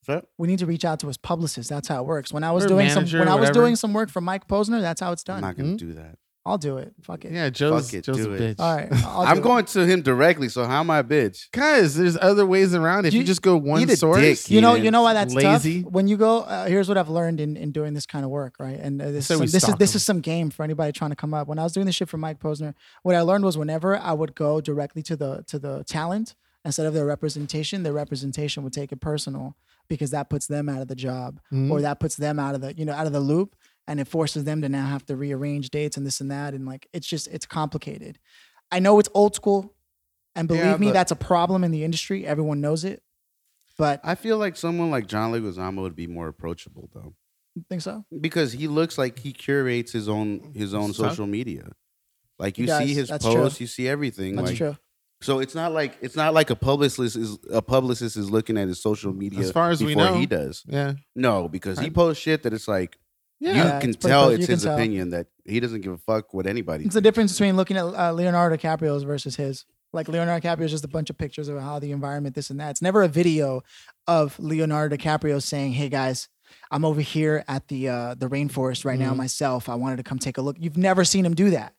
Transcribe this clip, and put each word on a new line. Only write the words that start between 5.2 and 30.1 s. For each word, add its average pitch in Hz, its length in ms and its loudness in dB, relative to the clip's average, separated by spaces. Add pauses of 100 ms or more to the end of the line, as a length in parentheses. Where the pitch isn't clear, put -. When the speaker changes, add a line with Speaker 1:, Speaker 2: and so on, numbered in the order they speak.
Speaker 1:
I'm 185 80 -8
Speaker 2:
done. 180 60 -8
Speaker 1:
not 92 140 -6
gonna 143 140 -4
Speaker 3:
Hmm? 202 60 -2
Speaker 1:
do - 180 -10
that. 80 220 -16 (280)
Speaker 2:
I'll 185 140 0
do 147 180 -4
it. 131 160 -12 (100)
Fuck 170 220 -14
it. - 80 -10
Speaker 3:
Yeah, 160 180 0
Joe's, 127 400 2
Speaker 1:
Fuck 107 80 -10
it, 82 60 -10
Speaker 3:
Joe's 135 140 -2
Speaker 1:
do 107 140 -2
Speaker 3:
a 98 40 -4
Speaker 1:
it. 110 200 -2
Speaker 3:
bitch. - 60 -10
Speaker 2:
All 165 140 0
right. 147 100 -6 (180)
I'll - 180 -2
Speaker 1:
I'm 175 120 6
Speaker 2:
do 190 60 4
it. - 20 -2
Speaker 1:
going 240 220 4
to 185 200 2
him 180 180 4
directly, 135 460 4
so 123 160 -2
how 127 140 0
am 165 120 0
I 156 100 4
a - 20 0
bitch? 120 480 0
Speaker 3:
'Cause 240 460 4
there's 170 200 2
other 196 300 6
ways 190 260 4
around. 175 320 4
If 170 100 4
you 233 80 6
Speaker 2:
You 269 40 0
Speaker 3:
just 185 160 2
go 180 140 6
one 147 260 2
Speaker 1:
Eat 160 80 4
a - 60 8
Speaker 3:
source, 165 240 6 (240)
Speaker 1:
dick, - 80 -12
Speaker 2:
You 214 80 10
know, 233 140 10
Speaker 1:
Keenan. 220 100 4
Speaker 2:
you 220 80 4
know 233 100 6
why 226 100 6
that's 202 220 2
Speaker 3:
Lazy. 151 480 4
Speaker 2:
tough? 175 80 -8
When 190 160 2
you 208 100 4
go, 220 260 4
uh, 190 240 -6
here's 190 220 2
what 196 100 2
I've 165 100 0
learned 165 320 0
in, 147 160 -4
in 147 160 -6
doing 151 220 -4
this 147 120 -8
kind 143 180 -8
of 131 60 -6
work, 139 300 -8
right? 135 180 -10
And, 139 240 -6
uh, 147 80 -6
this, 143 160 -4
Speaker 3:
So 170 80 2
Speaker 2:
is 156 60 2
Speaker 3:
we 160 80 2
Speaker 2:
some, 156 60 0
this - 20 -
is, 175 80 6
Speaker 3:
stalk 202 160 4
Speaker 2:
this 196 140 6
Speaker 3:
him. - 20 0
Speaker 2:
is - 80 0
some 185 160 2
game 160 300 -2
for - 120 -10
anybody 151 300 -2
trying 151 180 -4
to 147 60 -6
come 156 180 -6
up. 147 140 -6
When 151 100 -6
I 160 60 -2
was 170 80 -2
doing 196 140 -2
the 185 60 0
shit 175 160 -4
for 170 80 -10
Mike 156 220 -8
Posner, 151 360 -6 (280)
what 180 140 2
I 170 60 4
learned 196 220 2
was 165 140 0
whenever 160 400 -2
I 175 140 -4
would 156 240 -4
go 151 240 0
directly 147 420 -6
to 160 140 -6
the, 139 320 -6
to 147 100 -8
the 139 240 -8
talent 175 540 -6 (280)
instead 156 220 -2
of 156 80 -2
their 147 120 0
representation, 151 760 -4
their 151 100 -4
representation 143 680 -6
would 131 100 -8
take 143 200 -8
it 135 80 -12
personal 139 560 -6 (320)
because 147 220 -4